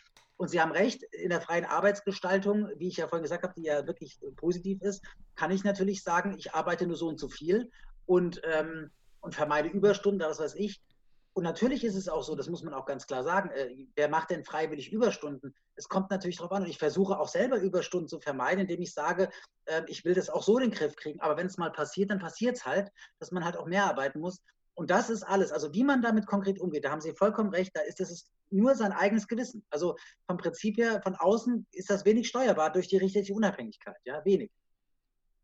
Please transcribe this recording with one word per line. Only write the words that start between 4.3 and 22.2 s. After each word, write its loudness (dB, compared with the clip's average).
positiv -2
ist, -4
kann 0
ich 2
natürlich 2
sagen, 0
ich -10
arbeite 0
nur -4
so -2
und -8
so -8
viel 0
und, 4
ähm, -2
und -12
vermeide 2
Überstunden, 4
was -4
weiß -4
ich. -4
Und -2
natürlich 0
ist -2
es -4
auch -2
so, -6
das -6
muss -6
man -10
auch -8
ganz -6
klar -4
sagen, 0
äh, -6
wer 2
macht 0
denn -4
freiwillig -4
Überstunden? -2
Es -14
kommt -2
natürlich -2
drauf -8
an -2
und -4
ich -10
versuche 2
auch -2
selber 2
Überstunden 0
zu -10
vermeiden, 0
indem -2
ich -6
sage, 0
ähm, -2
ich -12
will 4
das 0
auch -2
so 4
in 2
den -
Griff -2
kriegen, -10
aber 2
wenn -2
es -6
mal -2
passiert, -2
dann 0
passiert's -4